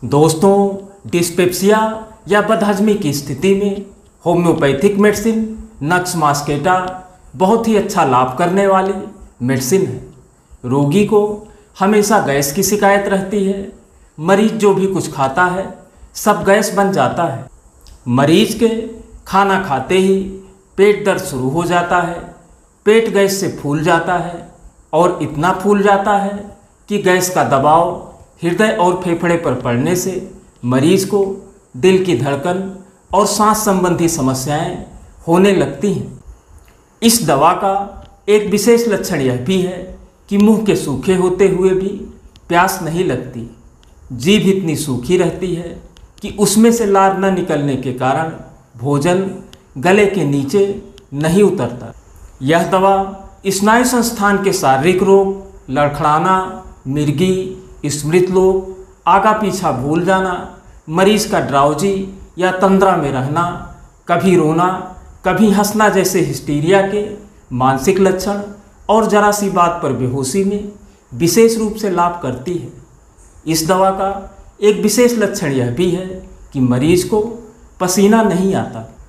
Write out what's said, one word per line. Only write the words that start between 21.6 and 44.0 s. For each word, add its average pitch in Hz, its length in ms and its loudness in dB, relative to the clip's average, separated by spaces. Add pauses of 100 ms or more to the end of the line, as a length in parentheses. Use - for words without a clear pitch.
जाता 175 360 0
है, 170 200 -6 (640)
पेट 220 280 4
गैस 196 280 0
से 160 200 -4
फूल 147 220 -2
जाता 175 360 0
है 170 280 -10 (460)
और 175 280 2
इतना 170 420 -2
फूल 202 200 2
जाता 202 340 2
है 196 220 -4 (500)
कि 202 120 -2
गैस 180 280 2
का 127 200 -2
दबाव 156 600 0 (340)
हृदय 175 320 0
और 175 180 2 (100)
फेफड़े 170 340 0
पर 156 160 -2
पड़ने 123 420 -2
से 185 160 -4 (540)
मरीज 147 400 2
को 202 140 -2 (580)
दिल 185 280 4
की 165 120 0
धड़कन 143 400 -2 (560)
और 202 140 4
सांस 214 300 2
संबंधी 180 520 0
समस्याएं 147 680 -4 (500)
होने 185 240 4
लगती 180 420 -2
हैं। - 300 -10 (800)
इस 226 240 2
दवा 165 280 4
का 196 220 -2 (540)
एक 202 220 4
विशेष 233 360 2
लक्षण 180 340 -2
यह 127 240 -2
भी 185 160 0
है 180 160 -4 (520)
कि 202 80 0
मुंह 208 280 4
के 190 100 2
सूखे 160 400 -2
होते 185 320 2
हुए 180 220 2
भी 190 200 -2 (600)
प्यास 180 340 0
नहीं 165 220 -2
लगती। 123 440 -6 (640)